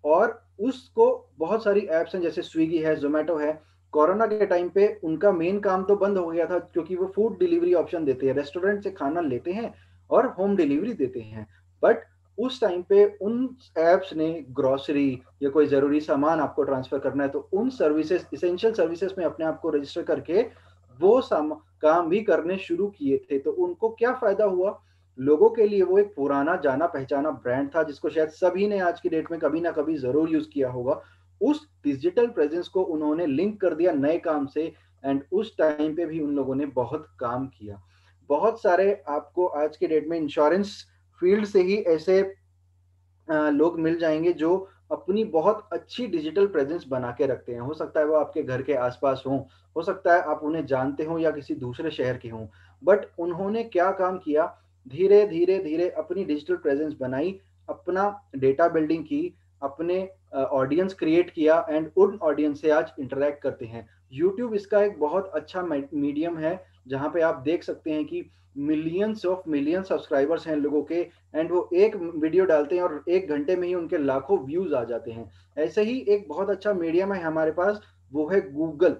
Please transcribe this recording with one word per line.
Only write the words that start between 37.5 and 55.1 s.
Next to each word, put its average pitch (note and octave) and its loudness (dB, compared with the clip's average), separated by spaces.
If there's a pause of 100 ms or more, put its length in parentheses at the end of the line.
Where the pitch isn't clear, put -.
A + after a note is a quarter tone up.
बहुत G#3 2
सारे F#3+ 2
आपको D3+ -2
आज D3+ -2
के F3 -2
डेट D#3 0
में E3 -4
इंश्योरेंस D#3+ 0 (340)
फील्ड G3+ 4
से G3 4
ही F#3+ 2
ऐसे, F#3+ 2 (920)
अ, D3+ 2
लोग D#3+ 2
मिल E3 0
जाएंगे E3 0
जो E3+ 0 (220)
अपनी G3 -2
बहुत F3 0
अच्छी A#3 -8
डिजिटल E3+ 0
प्रेजेंस D#3+ -2
बना C3 -4
के D3 -2
रखते B2 -4
हैं। A#2+ -8
हो C3 -8
सकता D#3 -4
है D3+ 4
वो D#3 0
आपके D3+ 0
घर B2+ -4
के C#3+ -2
आसपास C3 -2
हों, C3 -2 (320)
हो D#3 -2
सकता F#3 2
है F3 6
आप D3+ -4
उन्हें D3+ -2
जानते C3+ -2
हों E3 -4
या D#3+ 2
किसी D3 -8
दूसरे B2+ -8
शहर B2+ -4
के A#2 -12
हों, A2+ -12 (400)
but G3 4 (140)
उन्होंने F#3+ -4
क्या F#3 2
काम F#3 -2
किया, D#3 -2 (300)
धीरे, G3 6